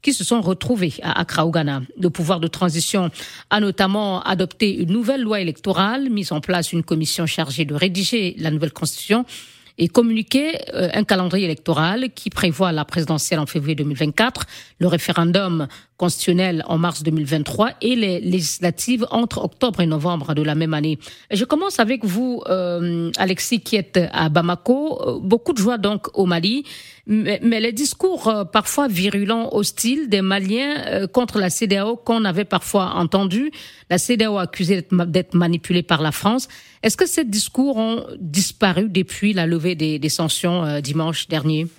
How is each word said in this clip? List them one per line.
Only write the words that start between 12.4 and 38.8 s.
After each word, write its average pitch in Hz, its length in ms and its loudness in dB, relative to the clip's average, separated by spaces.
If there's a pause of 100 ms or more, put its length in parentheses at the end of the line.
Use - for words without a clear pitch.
la 151 140 -2
présidentielle 156 560 -2
en 147 60 -2
février 156 280 -2
deux 147 100 -2
mille 143 120 -2
vingt-quatre, 214 480 0 (340)
le 170 100 2
référendum 170 800 0 (340)
constitutionnelles 175 640 0
en 165 200 -2
mars 165 180 -4
deux 156 140 2
mille 143 160 -2
vingt-trois 202 360 0 (180)
et 254 60 2 (100)
les 185 120 0 (180)
législatives 180 760 -2
entre 233 260 0 (120)
octobre 226 360 -2
et 165 120 2
novembre 156 380 -2
de 151 160 0
la 147 120 0
même 160 180 0
année. 151 160 0 (340)
Je 214 140 2
commence 330 320 0 (100)
avec 240 180 0
vous, 233 280 0 (160)
euh, 175 680 0
Alexis, 190 420 0
qui - 160 0
êtes 190 240 2 (120)
à 160 160 2
Bamako. 175 520 2
Euh, 294 380 -2 (140)
beaucoup 240 200 2
de 254 120 0
joie 240 140 2
donc 202 240 0 (180)
au 196 60 6
Mali, 190 380 0 (420)
mais, 208 360 2
mais 226 240 4
les 233 80 -2 (100)
discours, 359 440 0
euh, 214 160 2
parfois 220 440 2
virulents, 202 640 0
hostiles 254 560 0
des 196 140 2
Maliens, 202 520 0 (120)
euh, 190 200 -2
contre 240 320 0
la 185 120 2
cedeao 202 460 0 (100)
qu'on 226 180 2
avait 196 320 0
parfois 185 300 0 (160)
entendus, 196 480 0 (400)
la 175 80 2
cedeao 214 400 2
accusée 185 380 0
d'être 175 160 -2
ma-, 175 220 4
d'être 180 200 0
manipulée 175 580 2
par 151 80 2
la 156 120 0
France. 240 360 0 (340)
Est-ce - 140 2
que 359 180 4
ces 311 120 0
discours 233 500 0
ont 226 300 -2 (120)
disparu 185 680 0